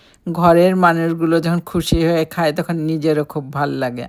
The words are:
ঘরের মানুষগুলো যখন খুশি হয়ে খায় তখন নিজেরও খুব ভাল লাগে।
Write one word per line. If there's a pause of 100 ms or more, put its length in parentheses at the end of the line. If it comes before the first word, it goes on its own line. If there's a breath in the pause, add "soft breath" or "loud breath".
(320 soft breath)
ঘরের
মানুষগুলো
যখন
খুশি
হয়ে
খায়
তখন
নিজেরও
খুব
ভাল
লাগে।